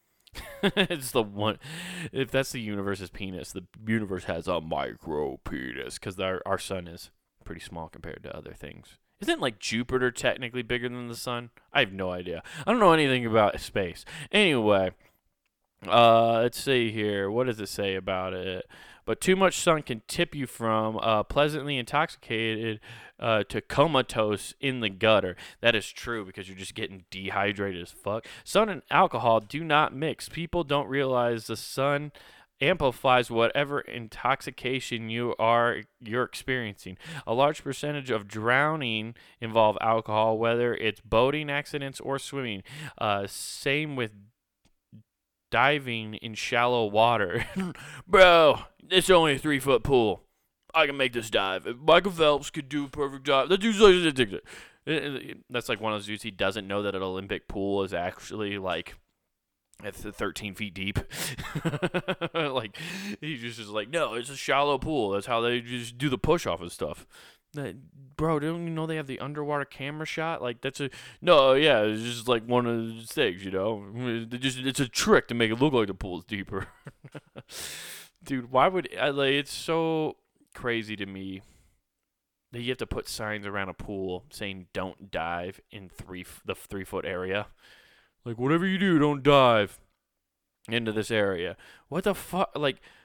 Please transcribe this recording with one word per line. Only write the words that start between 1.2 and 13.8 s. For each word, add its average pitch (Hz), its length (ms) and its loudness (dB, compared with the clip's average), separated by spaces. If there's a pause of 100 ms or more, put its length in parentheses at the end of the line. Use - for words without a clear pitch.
one, 104 340 -2 (540)
if 131 180 -4
that's 135 220 -2
the 127 100 -6
universe's 98 480 -4
penis, 95 420 -10
the 92 140 -10 (200)
universe 107 400 0
has 85 220 -6
a 87 140 0
micro 73 840 -4
penis, 65 540 -8
'cause 95 220 -10
our, 95 260 -2
our 95 140 0
sun 90 280 -8
is 85 220 -16 (340)
pretty 85 180 -12
small 82 280 -12
compared - 340 -14
to - 140 -12
other - 160 -14
things. - 460 -18 (220)
Isn't, 311 200 -2
like, 123 180 -4
Jupiter 123 520 -2
technically 123 500 -4
bigger 120 260 -4
than 123 200 -10
the 117 80 -10
sun? 120 340 -8 (240)
I 143 60 4
have 107 120 2
no 95 200 -4
idea. 87 320 -8 (220)
I 202 60 2
don't 247 80 4
know 185 140 10
anything 135 320 4
about 107 340 4
space. - 460 -6 (260)